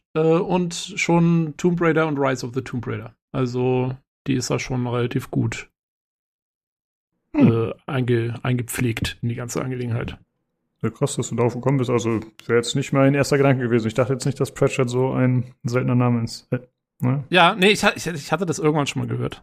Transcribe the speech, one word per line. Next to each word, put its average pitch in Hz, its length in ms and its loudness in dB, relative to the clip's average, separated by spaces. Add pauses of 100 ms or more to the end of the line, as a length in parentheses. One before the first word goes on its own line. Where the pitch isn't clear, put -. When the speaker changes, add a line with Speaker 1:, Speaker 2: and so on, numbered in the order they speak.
(160)
Speaker 1:
äh, 160 60 0
und 170 540 2
schon 170 800 2
Tomb 175 240 0
Raider 160 260 2
und 151 120 -2
Rise 135 280 -2
of 120 80 -10
the 131 80 -4
Tomb 117 240 -8
Raider. 110 280 -8 (180)
Also 127 640 0 (300)
die 135 80 0
ist 127 160 -2
da 135 80 0
schon 123 280 -4
relativ 120 440 -2
gut, 117 380 -4 (1700)
Speaker 2:
Hm. 254 140 6 (200)
Speaker 1:
äh, - 20 -8 (140)
einge-, 120 560 -2
eingepflegt 120 800 -2
in 120 60 -2
die 117 60 -4
ganze 123 280 -6
Angelegenheit. 123 560 -6 (640)
Speaker 2:
Ja, 113 80 -2
krass, - 260 -4
dass 131 140 -4
du - 40 -8
darauf 117 200 0
gekommen 131 240 0
bist. 123 120 -2
Also, 113 300 0 (260)
wäre 117 120 4
jetzt - 180 -2
nicht - 160 -4
mein 135 220 6
erster 143 240 2
Gedanke 139 260 4
gewesen. 117 240 2
Ich 110 60 -6
dachte 131 180 0
jetzt 127 140 -4
nicht, 139 120 -4
dass 135 140 -2
Pratchett 135 380 0
so 127 220 0
ein 127 420 0 (100)
seltener 127 320 0
Name 123 260 2
ist. - 300 -10
Äh, 123 80 -2 (400)
ne? 135 300 0
Speaker 1:
Ja, 175 280 4
nee, 190 120 6
ich 196 140 2
ha-, 202 120 4
ich, - 100 -8
ich 156 260 -8
hatte 175 140 -2
das 160 140 -2
irgendwann 147 260 2
schon 131 160 -6
mal 120 60 -6
gehört. 123 340 -6